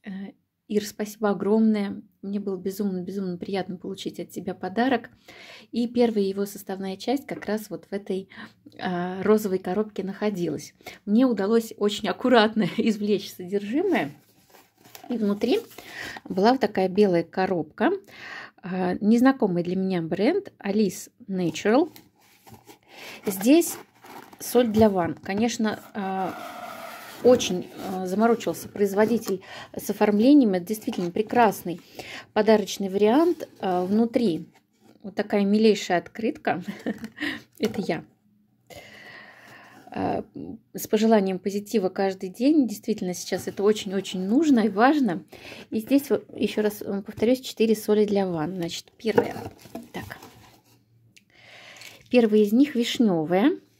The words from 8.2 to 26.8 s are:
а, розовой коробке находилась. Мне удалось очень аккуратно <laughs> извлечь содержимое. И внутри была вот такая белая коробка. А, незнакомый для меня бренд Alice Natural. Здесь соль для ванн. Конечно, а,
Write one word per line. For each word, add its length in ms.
а, 460
розовой 360
коробке 440
находилась. 680
Мне 200
удалось 520
очень 320
аккуратно 640
<laughs> 60
извлечь 540
содержимое. 800
И 80
внутри 420
была 260
вот 100
такая 280
белая 340
коробка. 680
А, 380
незнакомый 640
для 140
меня 240
бренд 580
Alice 500
Natural. 600
Здесь 520
соль 280
для 220
ванн. 260
Конечно, 640
а, 420